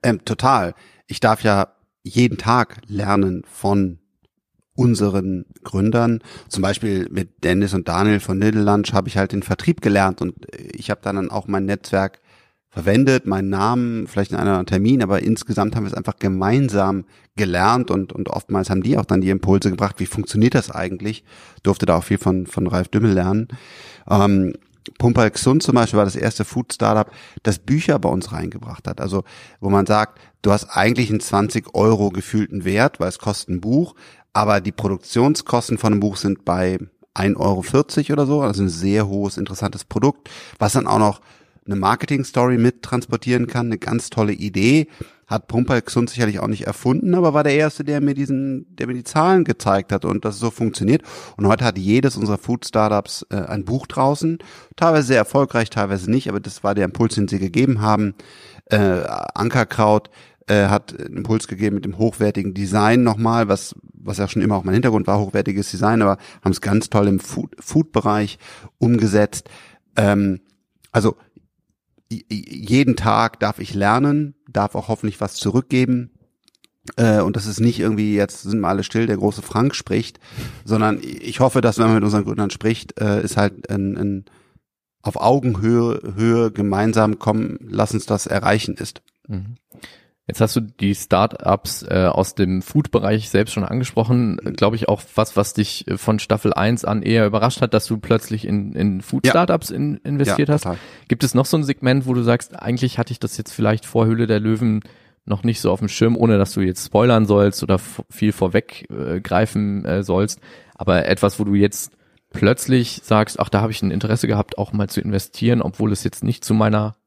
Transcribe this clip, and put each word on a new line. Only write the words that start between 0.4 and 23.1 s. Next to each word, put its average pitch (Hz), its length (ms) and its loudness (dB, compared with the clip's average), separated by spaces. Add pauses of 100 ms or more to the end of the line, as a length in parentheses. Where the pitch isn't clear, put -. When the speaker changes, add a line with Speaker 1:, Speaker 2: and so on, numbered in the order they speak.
Speaker 1:
Ich - 140 -8
darf 110 200 2
ja 101 280 2 (340)
jeden 117 340 2
Tag 117 480 0
lernen 98 640 0
von 98 480 -2 (760)
unseren 98 720 0 (180)
Gründern. 113 560 0 (300)
Zum 95 120 -4
Beispiel 98 480 -2
mit 90 340 -8
Dennis 92 300 2
und 92 140 -2
Daniel 98 320 2
von 95 200 -4
Little 107 220 2
Lunch 101 320 2
habe 98 140 0
ich - 100 -4
halt 95 140 0
den 101 100 -4
Vertrieb - 400 -2
gelernt 98 400 2
und 90 140 -6 (200)
ich - 360 -12
habe 101 100 -4
dann 98 300 -4
auch 104 160 -6
mein 98 180 -2
Netzwerk 98 540 -2 (540)
verwendet, 123 520 2
meinen 98 240 -2
Namen, 113 580 -2
vielleicht 101 240 -2
einen - 80 -4
anderen 92 260 0
Termin, 110 380 4
aber 95 180 0
insgesamt 110 540 -2
haben 113 80 -2
wir 98 80 -4
es - 20 -6
einfach - 260 -6
gemeinsam 98 840 0 (320)
gelernt 104 560 2
und, 95 220 -2
und - 160 -6
oftmals - 400 -4
haben 95 120 2
die - 160 2
auch 104 60 0
dann 95 160 2
die 92 100 0
Impulse 95 420 2
gebracht, 98 260 -2
wie 92 80 -4
funktioniert 107 500 0
das - 160 2
eigentlich? 92 540 -6 (380)
Durfte 98 220 2
da 85 120 4
auch 90 80 -2
viel 98 120 0
von, 92 300 -2
von 95 200 -2
Ralf 90 200 0
Dümmel 107 240 2